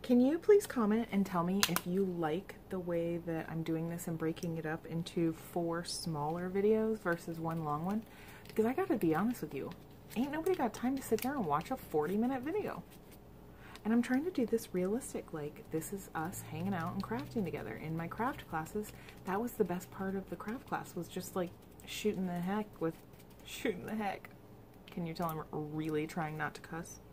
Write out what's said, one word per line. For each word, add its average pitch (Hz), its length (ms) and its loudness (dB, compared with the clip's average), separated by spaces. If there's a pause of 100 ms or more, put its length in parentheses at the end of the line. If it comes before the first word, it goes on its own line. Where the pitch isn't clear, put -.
Can 247 200 8
you 277 160 6
please 403 280 8
comment 220 460 4
and 196 140 4
tell 185 180 2
me 190 240 4
if 170 180 0
you 185 200 4 (120)
like 170 380 0 (140)
the 190 100 -2
way 170 460 0
that 165 240 -2
I'm 160 120 -2
doing 160 280 0
this 170 180 -6
and 165 100 -2
breaking 165 400 -2
it 156 80 -4
up 160 200 -4
into 165 480 2
four 170 500 0
smaller 165 680 -2
videos 220 500 4
versus 170 400 0
one 165 260 0
long 151 200 0
one? 214 180 0 (440)
Because 220 180 4
I 247 80 4
gotta 359 220 2
be 170 180 4
honest 214 280 2
with - 120 -6
you, 131 160 -4 (460)
ain't 269 160 2
nobody 320 240 2
got 226 180 2
time 262 240 0
to 262 60 -4
sit - 180 2
there 262 120 0
and 254 120 0
watch 151 260 0
a 262 60 0
forty 160 400 2
minute 247 240 2
video. 320 420 -2 (1000)
And 214 100 4
I'm 240 80 8
trying 254 240 2
to 370 60 0
do 262 140 4
this - 280 0
realistic, 190 600 0
like, 151 380 -6
this 160 220 -2
is 196 200 -8
us 165 380 -4
hanging 175 220 0
out 175 200 0
and 196 80 -2
crafting 233 440 -2
together. - 360 -4
In 160 140 -4
my 165 120 -2
craft 254 420 -2
classes, 170 420 -4 (340)
that 196 140 0
was 240 140 -2
the 220 100 4
best 180 280 0
part 190 240 -2
of 190 140 -4
the 180 60 -4
craft 220 320 -6
class, 151 260 -4
was 170 140 -4
just, - 300 -4
like, 180 140 0 (340)
shooting 190 420 0
the 175 60 0
heck 196 340 0 (140)
with, 165 140 0 (500)
shooting 214 400 -4
the 220 100 -4
heck. 214 340 -2 (600)
Can 175 140 -4
you 160 80 -4
tell 165 160 0
I'm 156 140 -4 (300)
really 156 320 0
trying 156 320 -4
not 151 180 -2
to - 60 -12
cuss? - 380 -10 (120)